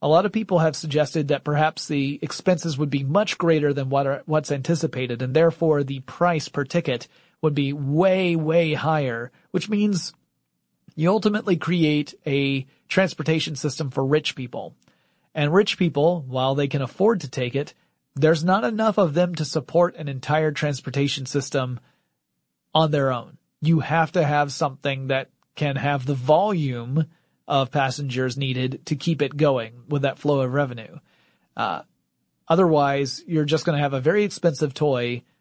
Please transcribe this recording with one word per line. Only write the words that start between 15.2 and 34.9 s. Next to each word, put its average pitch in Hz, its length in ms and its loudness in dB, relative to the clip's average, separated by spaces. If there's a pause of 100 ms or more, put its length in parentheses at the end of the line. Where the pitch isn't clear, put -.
And 151 200 0
rich - 240 2
people, 160 480 2
while 131 300 -2
they 143 120 0
can 143 140 -2
afford 196 380 0
to 139 100 -8
take 123 240 -4
it, 143 180 -4 (440)
there's 156 260 4
not 190 220 2
enough 220 340 0
of 160 160 2
them 175 220 0
to 160 80 -4
support 170 500 0
an 151 140 -8
entire 151 420 0
transportation 139 760 -2
system 131 520 -4 (960)
on 156 160 4
their 139 220 0
own. 120 260 -8 (220)
You 156 200 4
have 156 320 0
to 165 120 2
have 147 280 0
something 135 540 -4
that 135 240 -2 (240)
can 139 220 -2
have 135 280 -2
the 143 100 -2
volume 147 920 0 (420)
of 135 240 0
passengers 131 640 -2
needed 127 500 -4
to 156 80 -4
keep 147 260 -2
it 143 160 -2
going 120 520 0
with 143 140 -2
that 139 160 -2
flow 143 220 0
of 127 120 -2
revenue. 123 460 -4 (580)
Uh, 104 260 -4 (640)
otherwise, 143 800 2
you're 156 180 0
just 151 200 0
gonna 147 160 0
have 143 140 0
a 131 60 -2
very 185 220 2
expensive 160 520 -2
toy 123 480 -2 (180)